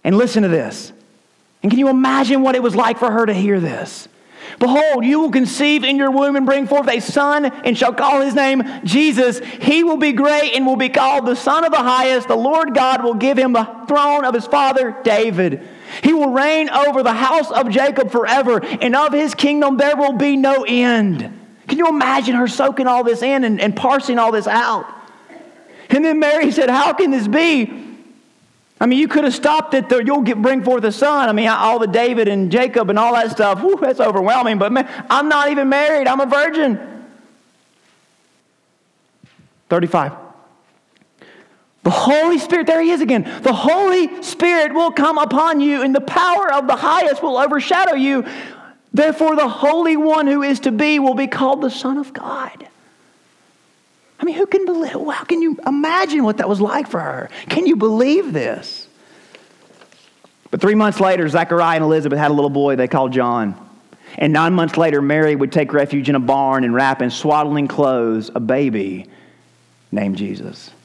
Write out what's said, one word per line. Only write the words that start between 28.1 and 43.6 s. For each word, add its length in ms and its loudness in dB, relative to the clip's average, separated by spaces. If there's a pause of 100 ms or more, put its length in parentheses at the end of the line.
I 40 2
mean, 140 2
you 80 2
could 160 0
have 100 0
stopped 420 -2
it. 140 -2 (160)
You'll 180 0
get, 180 -2
bring 200 0
forth 220 0
a 80 0
son." 380 0
I 20 0
mean, 160 0
all 320 0
the 80 0
David 400 0
and 240 -2
Jacob 380 0
and 100 2
all 140 2
that 180 0
stuff, 300 0
whew, 180 0
that's 220 0
overwhelming. 560 0
But 160 0
man, 120 0 (240)
I'm 200 2
not 220 2
even 180 0
married. 360 2
I'm 140 0
a 60 0
virgin. 520 0 (3000)
Thirty-five. 420 -2 (1700)
"The 80 2
Holy 480 2
Spirit," 280 -2
there 140 2
he 100 2
is 80 0
again. 260 0 (180)
"The 100 2
Holy 680 0